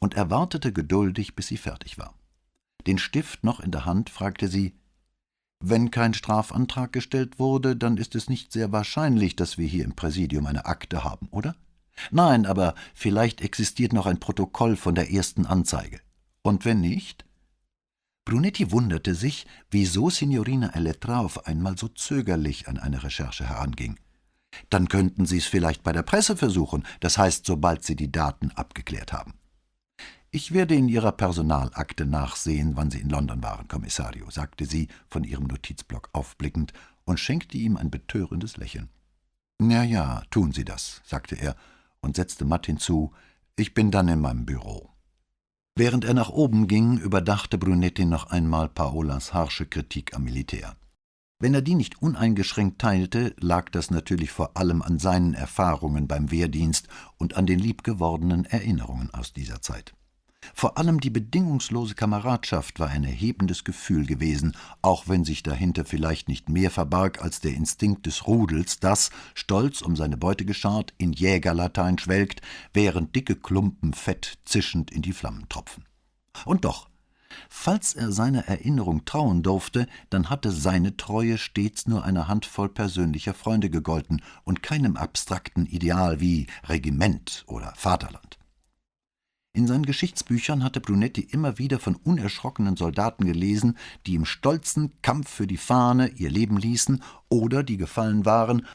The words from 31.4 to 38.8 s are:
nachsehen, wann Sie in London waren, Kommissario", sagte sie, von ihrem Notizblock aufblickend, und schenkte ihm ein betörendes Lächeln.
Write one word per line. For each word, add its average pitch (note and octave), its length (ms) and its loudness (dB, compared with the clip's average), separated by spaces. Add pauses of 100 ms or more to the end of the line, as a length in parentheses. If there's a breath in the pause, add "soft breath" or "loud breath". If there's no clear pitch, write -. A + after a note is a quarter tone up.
nachsehen, D2 680 0
wann D2 140 0
Sie C2+ 100 -8
in C#2+ 100 -4
London C#2+ 320 -2
waren, G#1+ 260 -8
Kommissario", - 640 -8
sagte D2 340 -8
sie, D#2 240 -2 (200 loud breath)
von - 160 -4
ihrem C2+ 200 -6
Notizblock - 680 -10
aufblickend, D2 600 -4 (320 loud breath)
und F2+ 140 0
schenkte - 400 -4
ihm A2 180 0
ein D2 140 -4
betörendes E2+ 640 -6
Lächeln. - 320 -12 (720)